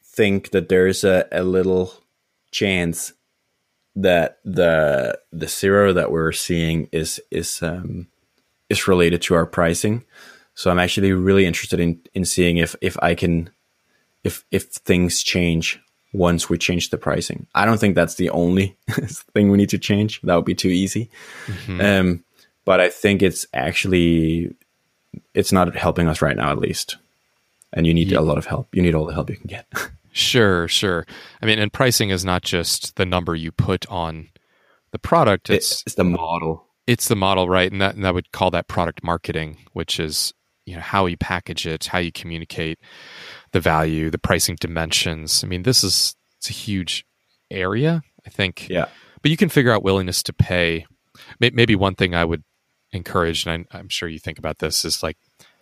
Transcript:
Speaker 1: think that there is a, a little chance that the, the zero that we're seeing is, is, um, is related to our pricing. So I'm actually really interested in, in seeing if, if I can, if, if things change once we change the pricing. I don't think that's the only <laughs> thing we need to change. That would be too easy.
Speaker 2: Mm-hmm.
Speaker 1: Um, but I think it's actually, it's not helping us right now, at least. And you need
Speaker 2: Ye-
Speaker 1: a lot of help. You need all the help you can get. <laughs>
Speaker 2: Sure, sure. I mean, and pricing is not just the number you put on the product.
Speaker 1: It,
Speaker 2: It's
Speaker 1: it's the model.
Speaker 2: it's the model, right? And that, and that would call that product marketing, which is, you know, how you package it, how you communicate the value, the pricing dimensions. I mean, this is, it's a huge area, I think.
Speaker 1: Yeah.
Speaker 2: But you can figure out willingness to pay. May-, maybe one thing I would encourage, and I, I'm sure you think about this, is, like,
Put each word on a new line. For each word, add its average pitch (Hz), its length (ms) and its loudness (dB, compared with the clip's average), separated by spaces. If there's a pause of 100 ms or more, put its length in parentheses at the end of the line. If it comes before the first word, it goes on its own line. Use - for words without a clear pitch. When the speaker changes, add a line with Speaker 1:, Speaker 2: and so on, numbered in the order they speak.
Speaker 1:
think 98 480 0
that 90 180 0
there 92 180 6
is 95 160 0
a, 92 280 4
a 90 120 0
little 92 500 0 (580)
chance 90 640 -2 (840)
that 90 480 2
the, 78 760 0 (120)
the 80 160 -8
zero 98 460 4
that 85 180 0
we're 80 200 0
seeing 82 600 -2
is, 80 300 -4 (100)
is, - 300 -6
um, 87 460 -8 (600)
is - 180 -2
related 87 360 4
to 90 120 2
our 82 100 4
pricing. 90 580 0 (520)
So - 160 -2
I'm 90 80 2
actually 98 340 2
really 95 320 4
interested 87 340 -2
in, 85 220 0 (120)
in 92 120 -2
seeing 87 320 2
if, 82 240 0
if 92 200 -4
I 85 140 2
can, 85 340 0 (760)
if, - 280 -6
if 95 180 -2
things - 540 0
change 85 560 0 (320)
once 87 380 2
we 85 80 0
change 87 320 -2
the - 80 -4
pricing. - 580 -4
I 98 100 4
don't 110 140 4
think 101 160 4
that's 85 200 2
the 87 160 0
only 92 520 2
<laughs> - 60 -14 (440)
thing 104 160 6
we 101 80 6
need 101 120 4
to - 80 -2
change. 107 460 0
That 90 120 2
would 85 100 2
be 92 100 -2
too - 140 -2
easy. 95 400 0 (360)
Speaker 2:
Mm-hmm. 92 360 -8
Speaker 1:
Um, 95 420 2 (420)
but 92 160 6
I 92 80 6
think 101 320 2
it's 92 320 2
actually, 82 1000 2 (800)
it's - 180 0
not 90 240 2
helping 85 320 0
us 78 140 0
right 71 140 2
now, 65 160 -2
at 69 80 -2
least. - 380 -6 (760)
And 82 140 2
you 82 60 6
need 85 180 2
Speaker 2:
Ye- - 60 2
Speaker 1:
a - 40 2
lot 78 160 0
of 80 100 -6
help. - 280 -6
You 92 60 2
need 85 140 4
all 78 100 0
the 85 80 -8
help 80 160 -6
you - 80 -8
can - 100 -14
get. - 260 -16
<laughs> - 180 -8 (200)
Speaker 2:
Sure, 95 560 2
sure. 87 380 -2 (360)
I - 40 -4
mean, 107 140 2
and 104 120 -2
pricing 120 380 0
is 92 160 -2
not 90 160 0
just - 540 -4
the 98 100 -2
number 90 300 -2
you 80 160 -8
put - 380 -2
on 80 400 -8 (600)
the - 80 -10
product. 123 540 2
Speaker 1:
It, - 60 4
Speaker 2:
It's - 280 -4
Speaker 1:
it's - 100 -12
the 98 80 2
model. 82 640 -2 (220)
Speaker 2:
it's 117 200 0
the 117 80 2
model, 95 320 2
right? 92 240 2
And 98 80 -6
that, 98 140 0
and 101 100 -10
that 92 120 0
would 90 160 -6
call 92 200 0
that 87 160 -2
product 85 360 -4
marketing, 80 540 -6 (160)
which - 260 -6
is, 78 340 -4 (320)
you 92 80 -14
know, 87 80 -14
how 98 240 0
you 87 100 -2
package - 520 -6
it, 80 180 -6
how - 140 -4
you 85 120 -4
communicate 82 680 -10 (720)
the 98 80 2
value, 80 500 0
the 78 80 -6
pricing 87 420 -2
dimensions. 82 840 -4
I 101 40 -6
mean, 90 140 -4
this 123 220 2
is, - 320 0 (240)
it's - 100 -10
a - 40 -10
huge - 520 -6 (460)
area, 113 500 -2 (240)
I - 60 -20
think. - 360 -6
Speaker 1:
Yeah. 87 200 -2 (340)
Speaker 2:
But 147 80 2
you 165 80 0
can 196 100 2
figure 127 240 4
out 104 120 2
willingness 95 400 0
to - 100 -8
pay. 85 540 0 (520)
May-, 117 140 2
maybe 117 220 4
one 95 180 0
thing 90 220 0
I 85 100 2
would 82 180 -2 (480)
encourage, 85 540 -4
and 85 260 -6
I, 90 60 -16
I'm 90 120 -16
sure - 200 -8
you 80 100 -12
think - 200 -12
about 76 180 -6
this, - 260 -4
is, - 200 -6
like, 80 140 -6 (440)